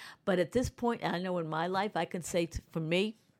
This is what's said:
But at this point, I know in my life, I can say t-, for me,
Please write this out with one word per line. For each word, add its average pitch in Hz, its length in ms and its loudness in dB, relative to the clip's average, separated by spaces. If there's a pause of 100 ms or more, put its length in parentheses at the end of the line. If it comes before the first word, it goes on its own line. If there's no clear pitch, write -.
(240)
But 185 140 4
at 175 140 2
this 247 180 2
point, 233 340 -2
I 175 140 0
know 180 200 -2
in 160 100 -2
my 160 180 0
life, 190 280 0
I 170 120 0
can 175 160 -6
say 170 240 0
t-, - 140 -8 (120)
for 165 80 -2
me, 180 360 2 (240)